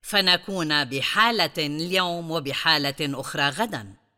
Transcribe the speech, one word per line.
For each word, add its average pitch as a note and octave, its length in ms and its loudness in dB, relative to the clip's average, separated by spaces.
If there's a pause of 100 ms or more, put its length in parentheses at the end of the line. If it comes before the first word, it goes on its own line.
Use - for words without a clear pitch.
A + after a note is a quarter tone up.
فنكون F3+ 840 2
بحالة E3+ 720 2
اليوم E3+ 720 -2
وبحالة C#3+ 880 0
أخرى C#3+ 300 0
غدا. C#3 440 -4 (240)